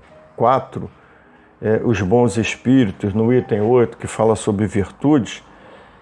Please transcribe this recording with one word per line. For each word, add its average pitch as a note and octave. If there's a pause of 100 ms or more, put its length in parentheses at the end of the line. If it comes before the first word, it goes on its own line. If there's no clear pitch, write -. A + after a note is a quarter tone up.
(360)
quatro, B2+ (720)
é, G#2+
os G#2
bons A2
espíritos, A2
no A2+
item A#2+
oito, A#2
que -
fala A2
sobre G#2
virtudes. A#2 (600)